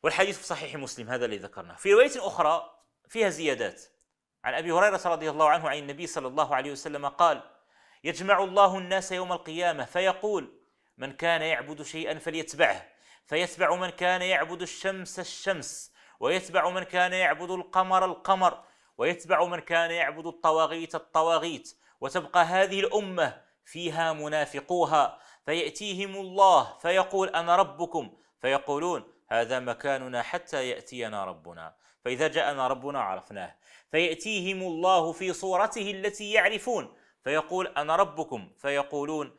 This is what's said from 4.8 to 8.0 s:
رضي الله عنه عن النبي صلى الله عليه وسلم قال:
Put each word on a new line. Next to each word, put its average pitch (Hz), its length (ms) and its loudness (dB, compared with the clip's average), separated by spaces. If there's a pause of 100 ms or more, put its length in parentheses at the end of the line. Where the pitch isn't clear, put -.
رضي 160 240 -2
الله 151 200 4
عنه 160 200 2
عن 139 80 -4
النبي 147 300 -10
صلى 135 200 -6
الله 139 280 0
عليه 131 160 -2
وسلم 143 360 -8
قال: 147 500 0 (460)